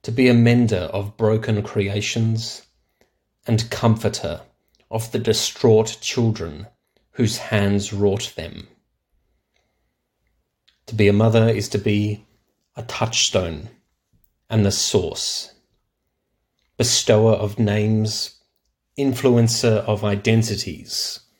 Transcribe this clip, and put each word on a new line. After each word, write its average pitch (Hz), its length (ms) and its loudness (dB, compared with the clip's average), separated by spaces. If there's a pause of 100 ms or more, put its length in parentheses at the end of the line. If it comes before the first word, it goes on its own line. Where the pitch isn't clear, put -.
To 117 100 -8
be 123 160 4
a 120 60 6
mender 117 580 4
of 101 240 -6
broken 107 480 0
creations 110 960 -4 (840)
and 113 220 0
comforter 110 720 -2 (480)
of 113 200 -6
the 113 80 -6
distraught 110 840 2
children 104 680 -4 (440)
whose 113 260 -2
hands 101 540 -2
wrought 101 440 -2
them. - 320 -14 (2250)
To 113 80 -10
be 104 140 6
a 104 40 6
mother 113 360 4
is 101 220 -2
to 104 80 -2
be 104 460 -2 (520)
a 120 60 -14
touchstone 92 840 -4 (800)
and 110 160 2
the 98 60 4
source, - 840 -4 (1200)
bestower 110 560 2
of 104 260 -2
names, 107 800 -2 (580)
influencer 120 840 2
of 104 260 -2
identities 104 1160 -2 (200)